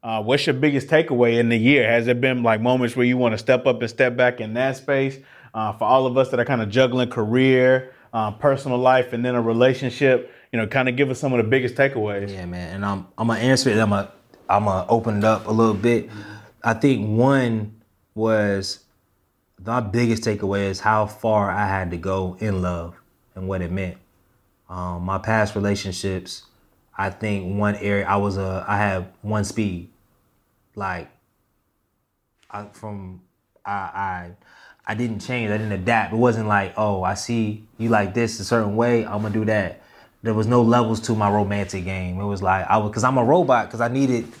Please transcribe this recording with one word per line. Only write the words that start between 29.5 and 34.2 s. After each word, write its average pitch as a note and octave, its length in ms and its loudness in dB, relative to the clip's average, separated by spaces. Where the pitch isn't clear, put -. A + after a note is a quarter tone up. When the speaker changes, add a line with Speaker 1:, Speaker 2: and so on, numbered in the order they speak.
Speaker 2:
Like, F#2+ 360 -8
I, G#2 220 -12
from, G2 480 -14
I, G2+ 60 -4
I, F#2 580 -6